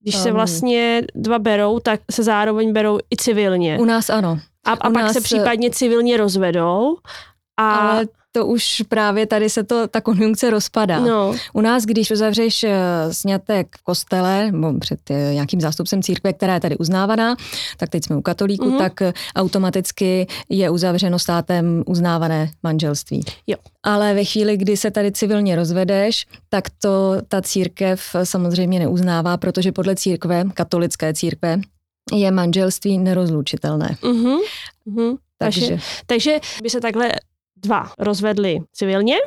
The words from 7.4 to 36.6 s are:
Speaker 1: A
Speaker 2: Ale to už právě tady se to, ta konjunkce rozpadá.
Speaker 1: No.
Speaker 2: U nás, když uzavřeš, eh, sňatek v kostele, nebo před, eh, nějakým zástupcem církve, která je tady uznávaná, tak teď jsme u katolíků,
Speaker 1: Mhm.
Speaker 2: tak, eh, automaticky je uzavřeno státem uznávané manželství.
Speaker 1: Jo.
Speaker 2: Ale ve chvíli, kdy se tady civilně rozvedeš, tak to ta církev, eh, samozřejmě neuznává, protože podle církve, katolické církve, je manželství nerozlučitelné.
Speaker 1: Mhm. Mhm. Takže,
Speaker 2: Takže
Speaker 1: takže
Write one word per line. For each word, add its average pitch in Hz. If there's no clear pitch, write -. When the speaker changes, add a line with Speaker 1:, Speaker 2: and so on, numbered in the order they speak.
Speaker 1:
A 214
Speaker 2:
Ale 214
to 233
už -
právě 214
tady 214
se 214
to, 226
ta 226
konjunkce 220
rozpadá. 214
Speaker 1:
No. 220
Speaker 2:
U -
nás, 226
když 220
uzavřeš, 220
eh, 208
sňatek 196
v -
kostele, 190
nebo 156
před, -
eh, 143
nějakým 143
zástupcem 165
církve, 185
která 190
je 170
tady 160
uznávaná, 208
tak 165
teď 160
jsme -
u -
katolíků, 196
Speaker 1:
Mhm. 262
Speaker 2:
tak, 185
eh, 180
automaticky 185
je 190
uzavřeno 175
státem 170
uznávané 165
manželství. 147
Speaker 1:
Jo. 208
Speaker 2:
Ale 208
ve 202
chvíli, 214
kdy 196
se 214
tady 202
civilně 202
rozvedeš, 185
tak 190
to 190
ta 190
církev, 185
eh, 180
samozřejmě 180
neuznává, 175
protože 185
podle 190
církve, 175
katolické 170
církve, 170
je 202
manželství 190
nerozlučitelné. 160
Speaker 1:
Mhm. 247
Mhm. 233
Takže, 202
Speaker 2:
Takže 208
Speaker 1:
takže 294